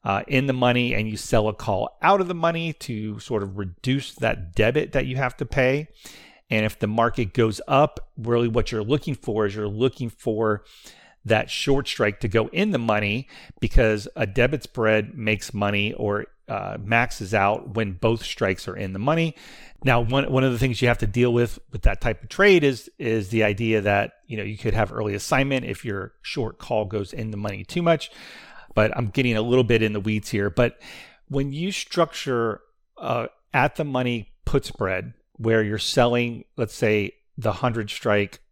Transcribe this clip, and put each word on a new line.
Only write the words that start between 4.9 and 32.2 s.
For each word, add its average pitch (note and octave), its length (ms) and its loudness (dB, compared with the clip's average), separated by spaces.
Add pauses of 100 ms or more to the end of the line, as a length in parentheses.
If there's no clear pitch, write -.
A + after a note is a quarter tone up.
that C3 160 -2
you B2+ 80 -6
have C3 220 -4
to C#3 100 -6
pay. C#3 400 0 (640)
And A2 160 2
if A2 100 -4
the G#2 120 -2
market A#2 440 0
goes A2 360 2
up, C#3+ 480 2
really A#2+ 320 0
what A2+ 240 0
you're A2 100 -4
looking C3+ 320 -2
for G#2+ 320 -2
is G2+ 80 -4
you're G#2+ 140 -4
looking A#2 420 -2
for G#2+ 540 -2 (600)
that G#2+ 260 2
short C#3 360 0
strike G#2 320 -2
to - 80 -4
go A2 220 2
in G3+ 240 0
the C#3 80 0
money, G#2+ 480 0 (320)
because A2 560 4
a A2+ 100 0
debit A#2+ 380 0
spread A2 520 0
makes G#2+ 380 -4
money G2+ 380 0
or, G#2 340 -2 (220)
uh, G#2 340 -6
maxes A2 500 0
out G#2 440 0
when G#2 160 -2
both A2+ 320 0
strikes - 420 -2
are F#2 100 -8
in G2 180 -6
the F#2+ 40 -8
money. D#3 380 0 (480)
Now, B2 160 4
one, B2 320 0
one C3 100 4
of C3 80 4
the A#2+ 80 -2
things B2+ 240 0
you A#2+ 60 4
have A#2+ 100 2
to A#2 80 -2
deal A#2+ 260 4
with, A#2+ 280 2 (100)
with - 120 -8
that - 180 4
type A#2 240 -2
of A#2 40 -18
trade F#3+ 360 6
is, C3+ 340 0
is A2+ 300 -2
the A2 160 2
idea G#2+ 380 2
that, G2+ 320 2 (120)
you A2+ 100 -10
know, G#2+ 60 -6
you G#2 160 -8
could G#2+ 160 0
have G#2+ 180 0
early G#2+ 220 -2
assignment C3+ 500 0
if - 200 -8
your G2+ 380 -6
short - 360 -6
call G#2+ 280 -2
goes G2+ 260 -6
in A2+ 180 -8
the G#2 60 -8
money G2+ 260 -8
too F3 200 -4
much. E3 280 2 (640)
But A2 220 2
I'm A#2+ 120 -2
getting B2 280 2
a G#2+ 60 0
little A#2+ 220 4
bit A2 180 4
in A2 100 0
the G#2 80 -2
weeds G#2+ 300 -2
here. G2+ 180 0
But A#2+ 320 0 (480)
when C#3 240 -2
you E3+ 200 -4
structure, B2 880 -2 (340)